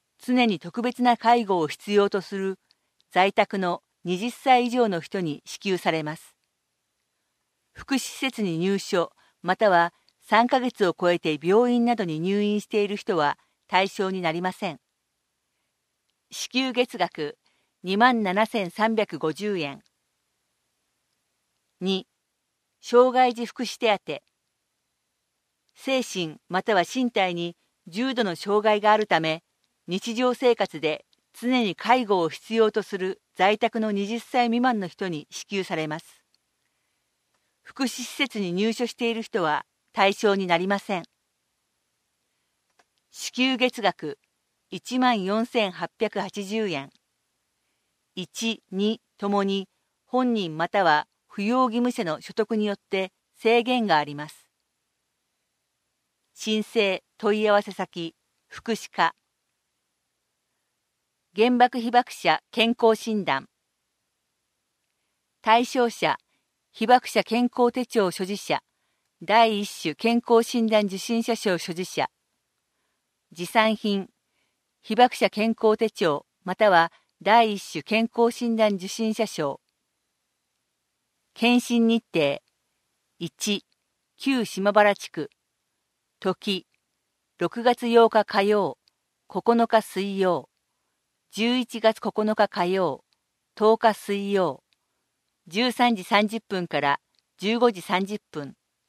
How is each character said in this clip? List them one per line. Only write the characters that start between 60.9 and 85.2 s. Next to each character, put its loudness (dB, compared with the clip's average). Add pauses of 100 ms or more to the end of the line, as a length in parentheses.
原 2
爆 4
被 -4
爆 2
者 0 (100)
健 2
康 4
診 -4
断。 -2 (1900)
対 4
象 0
者、 -2 (540)
被 -4
爆 6
者 0
健 0
康 2
手 -4
帳 0
所 -6
持 -6
者、 -4 (600)
第 4
一 -6
種 -6
健 0
康 4
診 -2
断 2
受 -8
診 -2
者 -2
証 -2
所 -10
持 -6
者。 -4 (1200)
持 -10
参 2
品、 -4 (720)
被 -6
爆 6
者 0
健 0
康 2
手 -2
帳、 -2 (180)
ま -8
た 4
は 6 (300)
第 4
一 -6
種 -10
健 -2
康 2
診 -4
断 2
受 -10
診 -4
者 -2
証。 -6 (1700)
検 2
診 2
日 2
程、 0 (800)
一、 -6 (540)
旧 -2
島 -2
原 4
地 -14
区。 -8 (920)